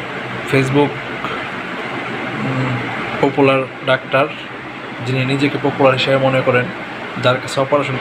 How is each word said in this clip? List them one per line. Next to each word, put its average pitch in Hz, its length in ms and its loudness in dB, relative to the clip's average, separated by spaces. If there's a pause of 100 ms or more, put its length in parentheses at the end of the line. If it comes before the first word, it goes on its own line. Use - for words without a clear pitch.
(540)
Facebook, 135 320 4
উম, - 1900 -4 (440)
পপুলার 135 420 4 (240)
ডাক্তার, 135 400 2 (800)
যিনি 131 180 0
নিজেকে 139 380 0
পপুলার 139 300 4
হিসেবে 135 240 2
মনে 131 240 4
করেন, 123 240 4 (580)
যার 127 120 6
কাছে - 260 -2
অপারেশন 139 400 2